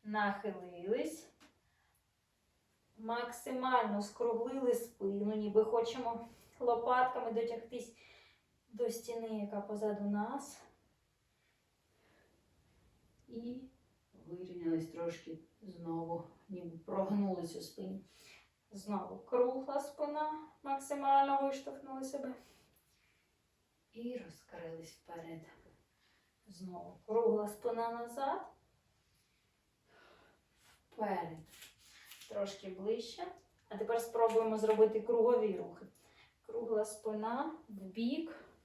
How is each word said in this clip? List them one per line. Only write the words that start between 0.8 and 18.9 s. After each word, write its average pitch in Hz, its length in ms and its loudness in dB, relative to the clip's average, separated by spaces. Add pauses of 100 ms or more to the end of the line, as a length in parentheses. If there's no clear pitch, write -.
Максимально 240 1040 2
скруглили 240 720 0
спину, 208 640 -2
ніби 214 280 6
хочемо 233 640 0 (320)
лопатками 240 720 4
дотягтись 233 640 -4 (720)
до 226 220 0
стіни, 226 480 -4
яка 202 220 -4
позаду 208 440 -2
нас. 214 560 -2 (2750)
І 240 320 -8 (640)
вирівнялись 170 600 -2
трошки 170 520 -6 (240)
знову, 170 600 -4 (240)
ніби 170 300 -10
прогнулись 190 800 0
у - 40 -6
спині. 190 440 -8 (680)
Знову 196 480 -4